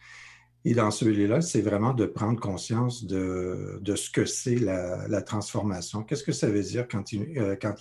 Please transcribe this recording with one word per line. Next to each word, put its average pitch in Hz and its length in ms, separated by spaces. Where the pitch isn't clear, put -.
Et 120 100
dans 110 180
celui-là, 101 500
c'est - 180
vraiment 104 340
de 117 120
prendre 107 340
conscience 117 640
de, 92 760
de 98 160
ce - 120
que - 140
c'est - 320
la, 92 540
la 101 120
transformation. 101 840
Qu'est-ce 147 200
que - 80
ça - 160
veut 104 160
dire 110 240
quand 98 240
il, 127 260
euh, 98 240
quand 104 200